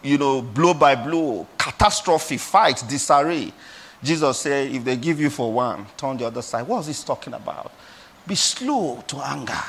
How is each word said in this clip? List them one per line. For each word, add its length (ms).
you 160
know, 240
blow 320
by 220
blow, 520
catastrophe, 760
fight, 540
disarray, 640
Jesus 340
said, 320
"If 140
they 140
give 240
you 80
for 240
one, 320
turn 220
the 100
other 140
side." 260
What 220
is 100
he 80
talking 260
about? 380
Be 100
slow 720
to 100
anger. 520